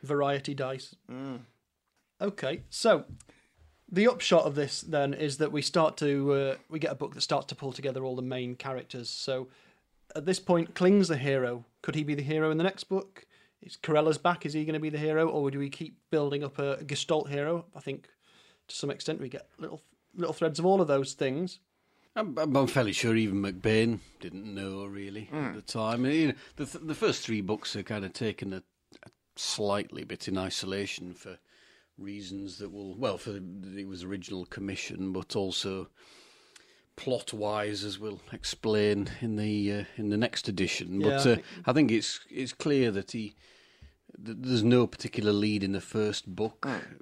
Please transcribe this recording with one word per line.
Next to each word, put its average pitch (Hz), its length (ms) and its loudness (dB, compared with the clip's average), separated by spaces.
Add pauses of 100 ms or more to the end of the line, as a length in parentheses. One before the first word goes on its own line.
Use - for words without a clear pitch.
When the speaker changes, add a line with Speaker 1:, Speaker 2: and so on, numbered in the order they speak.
Speaker 1:
Variety 143 500 2
dice. 135 420 -6 (160)
Speaker 2:
Mm. 131 280 -8 (840)
Speaker 1:
Okay, 190 480 -4
so 196 340 4 (880)
the 202 160 6
upshot 247 380 6
of 143 100 0
this, 143 260 -2
then, 143 320 0
is 143 240 -2
that 151 140 2
we 147 100 0
start 156 360 2
to, 143 360 2
uh, 135 220 2 (140)
we 160 100 -6
get 147 120 0
a 143 40 -4
book 135 180 -8
that 120 80 -6
starts 139 260 0
to 131 80 -8
pull 135 180 -8
together 131 300 -4
all 131 120 -4
the 127 60 -4
main 127 340 -6
characters. 127 540 -8
So 131 400 -6 (680)
at 147 100 -4
this 180 140 0
point, 170 360 2
Kling's 185 340 8
the 156 80 2
hero. 123 480 0 (160)
Could 123 140 -2
he 151 80 0
be 147 120 0
the 143 80 -4
hero 156 280 2
in 156 60 2
the 165 60 4
next 190 220 0
book? - 400 -4 (360)
Is - 140 -16
Corella's 151 420 4
back? 175 280 2
Is 147 80 -4
he 156 120 0
gonna 156 140 -2
be 156 100 -2
the 151 80 -4
hero? 156 320 2
Or 143 220 0
do 139 80 -4
we 139 100 -2
keep 151 280 -12 (120)
building 147 340 2
up 135 140 -6
a 139 260 -2
Gestalt 147 460 0
hero? 151 360 -2 (100)
I 151 40 -16
think 139 280 -10 (600)
to - 60 -12
some 143 140 -4
extent 143 320 -4
we 131 80 -8
get - 180 -14 (120)
little 156 220 -10 (340)
little 175 180 -2
threads 160 260 0
of 165 60 2
all 190 160 8
of 165 60 4
those 139 260 2
things. 147 460 -2 (560)
Speaker 3:
I'm, 208 220 -2
I'm, 156 180 2
I'm 135 120 6
fairly 120 240 2
sure 113 240 2
even 101 260 2
McBain 110 580 4 (200)
didn't 98 340 -12
know, 98 320 -8
really, 98 460 -12
at 139 220 -6
Speaker 2:
Mm. - 20 -10
Speaker 3:
the 104 60 -12
time. 120 440 -2
You 151 240 4
know, 127 40 0 (240)
the 147 80 -6
th-, 165 200 -12
the 156 100 -4
first 185 300 2
three 110 160 0
books 104 340 -4
are 101 80 -6
kind 104 200 -4
of 92 100 -8
taken 101 400 -4
a, 92 100 -10 (400)
a - 60 -20 (280)
slightly 101 680 -2
bit - 240 -8
in 95 100 -2
isolation 95 760 -4
for 90 240 -16 (600)
reasons 98 600 -10
that 101 140 -10
will, 98 240 -10
well, 107 220 -2
for 113 140 -10
the, 98 120 -8 (340)
it 98 100 -10
was 92 160 -12
original 92 420 -8
commission, 95 680 -8
but 92 240 -6
also 95 500 -4 (1080)
plot-wise, 104 880 -2
as 101 160 -6
we'll 104 200 -8 (120)
explain 104 800 2 (120)
in 113 160 -2
the, 104 340 0
uh, 101 120 -2 (140)
in 104 120 -2
the 104 80 2
next - 300 0
edition. 92 520 -2
But, 101 80 4
Speaker 1:
Yeah, 104 60 4
I 135 40 2
Speaker 3:
uh, 139 60 0
Speaker 1:
think 120 200 6 (240)
Speaker 3:
I 123 60 4
think 143 180 6
it's, - 280 0 (100)
it's 127 240 -6
clear 135 380 4
that 95 200 -4
he, 107 240 -8 (880)
th-, 113 160 -10
there's 123 240 2
no 120 220 8
particular 104 460 -2
lead 104 320 2
in 98 80 0
the 98 100 -2
first 104 540 -4
book. - 320 -4 (340)